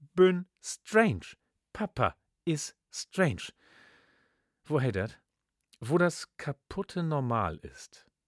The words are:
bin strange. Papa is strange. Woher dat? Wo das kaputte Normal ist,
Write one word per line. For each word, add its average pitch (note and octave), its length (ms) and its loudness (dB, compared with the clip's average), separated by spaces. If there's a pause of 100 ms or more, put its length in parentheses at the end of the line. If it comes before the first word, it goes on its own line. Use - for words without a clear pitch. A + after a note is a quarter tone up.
(140)
bin F3+ 320 6 (160)
strange. - 720 0 (360)
Papa - 440 -2 (300)
is D#3 280 -4 (160)
strange. - 600 -2 (1120)
Woher C3 280 0
dat? F#2+ 280 -6 (600)
Wo C3+ 180 0
das - 380 0
kaputte - 680 -8
Normal A#2 560 -2
ist, - 480 -20 (220)